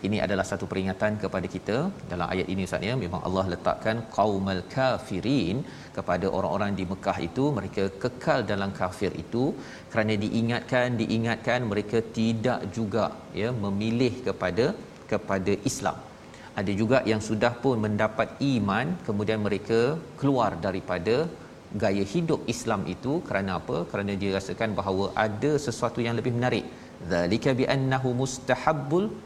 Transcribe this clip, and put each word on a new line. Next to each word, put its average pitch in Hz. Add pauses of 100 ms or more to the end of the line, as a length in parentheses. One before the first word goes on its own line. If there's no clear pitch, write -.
Ini 104
adalah 95
satu 95
peringatan 95 (120)
kepada 92
kita 101 (340)
dalam 87
ayat 92
ini, 95
Ustaz, 90
ya. 123
Memang 87
Allah 95
letakkan 110 (200)
qaumal 98 (120)
kafirin 110 (400)
kepada 90 (100)
orang-orang 98
di 92
Mekah 95 (120)
itu, 131 (120)
mereka 98 (180)
kekal 131 (140)
dalam 98 (100)
kafir 92 (120)
itu 120 (480)
kerana 110
diingatkan, 117 (140)
diingatkan, 113 (140)
mereka 104 (200)
tidak 113 (160)
juga, 107 (360)
ya, 117 (140)
memilih 113 (140)
kepada, 92 (460)
kepada 98 (160)
Islam. - (600)
Ada 101
juga 113 (120)
yang 110
sudah 110 (120)
pun 131
mendapat 107 (240)
iman, 107 (200)
kemudian 107
mereka 101 (400)
keluar 127 (140)
daripada 92 (680)
gaya 101 (100)
hidup 165 (140)
Islam 110 (120)
itu 123 (160)
kerana 98
apa? 135 (140)
Kerana 101
dia 101
rasakan 98 (100)
bahawa 98 (200)
ada 110 (140)
sesuatu 120
yang 117
lebih 120
menarik. 120 (460)
Zalika 92
bi 131 (100)
annahu 131 (120)
mustahabbul 143 (200)